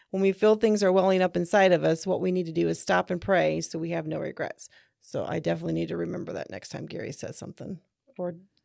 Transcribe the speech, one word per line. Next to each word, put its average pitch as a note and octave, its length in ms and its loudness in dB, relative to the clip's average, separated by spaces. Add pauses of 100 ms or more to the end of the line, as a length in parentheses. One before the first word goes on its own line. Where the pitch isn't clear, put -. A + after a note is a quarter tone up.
(100)
When F#3+ 100 -2
we G3 120 4
feel G#3+ 220 4
things G#3+ 280 2
are F#3 100 4
welling F#3+ 300 4
up F3+ 160 0
inside F#3 340 6
of D#3 120 4
us, D#3+ 220 2
what F#3 140 0
we F#3 120 0
need F#3 120 0
to E3 80 -8
do E3+ 160 0
is E3 100 -2
stop F3+ 320 0
and F3+ 120 -4
pray D#3+ 400 2
so - 160 -8
we E3 140 -4
have E3 140 -4
no D#3 120 -6
regrets. - 500 -8 (320)
So - 240 -6
I E3 140 -4
definitely E3 340 -2
need E3 160 -2
to E3+ 80 -4
remember E3+ 380 -6
that - 160 -8
next - 180 -12
time - 160 -10
Gary - 280 -10
says - 260 -12
something - 400 -12 (400)
or F3 160 -6 (300)